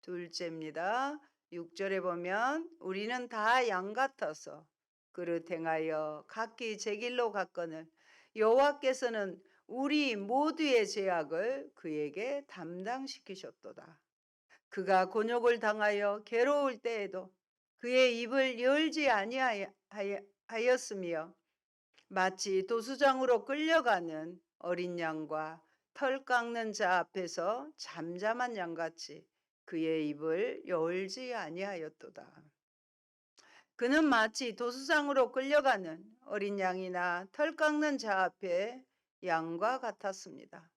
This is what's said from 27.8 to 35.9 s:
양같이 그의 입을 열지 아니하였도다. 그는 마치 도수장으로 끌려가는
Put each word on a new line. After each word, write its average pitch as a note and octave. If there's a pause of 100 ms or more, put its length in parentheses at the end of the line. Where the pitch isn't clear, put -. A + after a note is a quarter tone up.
양같이 E3 (400)
그의 D#3+
입을 D#3+
열지 F#3
아니하였도다. E3+ (1300)
그는 C#4+
마치 A3+
도수장으로 C4+
끌려가는 C4 (220)